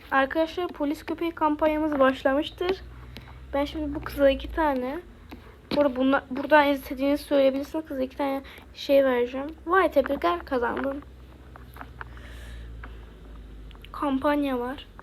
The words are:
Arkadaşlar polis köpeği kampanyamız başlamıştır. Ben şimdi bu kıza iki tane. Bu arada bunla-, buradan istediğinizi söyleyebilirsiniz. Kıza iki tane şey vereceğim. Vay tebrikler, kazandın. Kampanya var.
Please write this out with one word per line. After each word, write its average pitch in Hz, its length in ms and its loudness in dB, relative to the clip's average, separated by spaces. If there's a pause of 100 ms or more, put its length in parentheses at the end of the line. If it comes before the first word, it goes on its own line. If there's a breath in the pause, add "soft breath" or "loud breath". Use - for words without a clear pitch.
(100)
Arkadaşlar 320 580 2
polis 294 360 -4
köpeği 330 300 -4
kampanyamız 302 640 2
başlamıştır. 277 840 2 (760 loud breath)
Ben 277 100 0
şimdi 294 300 -6
bu 302 100 -8
kıza 277 260 4
iki 269 220 -4
tane. 277 460 0 (800 loud breath)
Bu 285 40 4
arada 277 160 2
bunla-, 269 340 2
buradan 277 380 4
istediğinizi 277 560 0
söyleyebilirsiniz. 277 600 2
Kıza 269 160 -4
iki 262 140 -6
tane 277 260 -2 (320 loud breath)
şey 277 300 6
vereceğim. 254 420 0 (200)
Vay 339 240 6
tebrikler, 294 540 2
kazandın. 262 580 -2 (3000 loud breath)
Kampanya 277 680 0
var. 247 260 -8 (160)